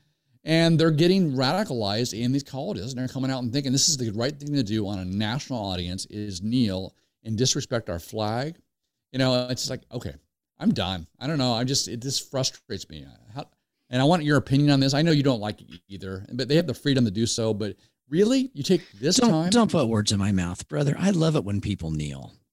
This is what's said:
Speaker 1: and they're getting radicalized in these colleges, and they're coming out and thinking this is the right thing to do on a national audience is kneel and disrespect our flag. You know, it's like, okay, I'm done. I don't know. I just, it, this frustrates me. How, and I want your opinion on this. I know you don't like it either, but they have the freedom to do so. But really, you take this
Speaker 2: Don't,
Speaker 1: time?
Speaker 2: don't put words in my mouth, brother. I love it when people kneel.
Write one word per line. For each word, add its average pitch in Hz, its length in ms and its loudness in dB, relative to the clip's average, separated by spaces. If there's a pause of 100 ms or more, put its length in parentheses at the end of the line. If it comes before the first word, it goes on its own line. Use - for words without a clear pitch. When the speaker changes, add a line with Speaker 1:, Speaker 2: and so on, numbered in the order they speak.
(440)
Speaker 1:
and 165 360 4
they're 165 120 6
getting 170 420 4
radicalized 127 840 0
in 123 140 0
these 139 120 0
colleges, 135 500 -8
and 123 60 -8
they're 127 80 -4
coming 131 240 -4
out 127 120 -4
and 117 80 -4
thinking 139 220 -2
this 135 160 2
is 147 80 0
the 117 140 -4
right 127 280 -4
thing 147 140 -8
to 139 100 2
do 104 240 -2
on 98 120 -4
a 92 60 -6
national 110 540 -4
audience 92 460 -4
is 104 360 -10
kneel 104 540 -2 (300)
and 110 120 -4
disrespect 127 520 -2
our 85 100 -4
flag. 113 560 -4 (560)
You 131 80 -4
know, 127 300 2
it's 127 200 -4
like, 127 120 -8 (100)
okay, 117 220 -8 (460)
I'm 196 120 2
done. 92 360 -2 (120)
I 127 80 -6
don't 156 100 -2
know. 127 160 2
I 117 120 0
just, 131 240 -2
it, 117 120 -6
this 139 180 -4
frustrates - 720 -6
me. 76 160 -16 (300)
How, 143 120 -12 (420)
and 127 120 0
I 135 40 4
want 160 180 4
your 147 140 4
opinion 143 340 4
on 139 80 6
this. 135 140 4
I 143 80 2
know 165 100 4
you 143 120 4
don't 127 180 2
like 104 200 -6
it - 60 -20 (220)
either, 95 440 -10
but 120 140 -4
they 139 80 2
have 170 120 2
the 120 60 -4
freedom 131 320 2
to 101 60 2
do 110 140 0
so. 110 280 0
But 101 220 -6 (340)
really, 233 440 2
you 143 100 -8
take - 300 2
this 127 240 0
Speaker 2:
Don't, 240 140 6
Speaker 1:
time? 165 180 2
Speaker 2:
don't 226 220 4
put 147 160 2
words 107 260 2
in 98 60 2
my 101 120 2
mouth, 90 380 -2
brother. 147 280 0
I 190 140 2
love 160 240 2
it 139 80 0
when 101 180 -2
people 82 300 -4
kneel. 73 420 -6 (200)